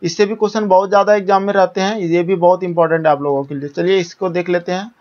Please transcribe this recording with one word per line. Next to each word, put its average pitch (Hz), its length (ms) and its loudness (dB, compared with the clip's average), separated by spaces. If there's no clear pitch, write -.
इससे 180 240 0
भी 208 80 -6
question 214 340 -2
बहुत 190 200 4
ज़्यादा 196 260 4
exam 196 280 0
में 202 100 -2
रहते 190 280 0
हैं, 208 180 -2
ये 175 240 0
भी 180 120 0
बहुत 175 280 2
important 165 440 0
है 156 60 4
आप 143 100 -2
लोगों 139 220 -2
के 147 100 -10
लिए। 143 140 -8
चलिए 175 300 -2
इसको 180 300 -6
देख 175 200 -4
लेते 175 240 -4
हैं। 196 180 -8